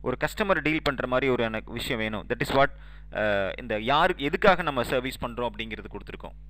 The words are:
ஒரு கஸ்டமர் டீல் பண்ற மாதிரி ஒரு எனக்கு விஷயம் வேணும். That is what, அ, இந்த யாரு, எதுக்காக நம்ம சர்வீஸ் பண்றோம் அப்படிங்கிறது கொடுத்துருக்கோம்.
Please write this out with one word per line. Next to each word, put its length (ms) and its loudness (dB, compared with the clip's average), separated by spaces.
ஒரு 160 0
கஸ்டமர் 440 0
டீல் 200 0
பண்ற 240 -2
மாதிரி 240 4
ஒரு 140 0
எனக்கு 300 -6
விஷயம் 240 -2
வேணும். 260 -4
That 160 -2
is 120 -4
what, 120 6
அ, 40 2
இந்த 140 -2
யாரு, 220 4
எதுக்காக 400 6
நம்ம 140 2
சர்வீஸ் 320 -2
பண்றோம் 240 -2
அப்படிங்கிறது 460 -8
கொடுத்துருக்கோம். 420 -12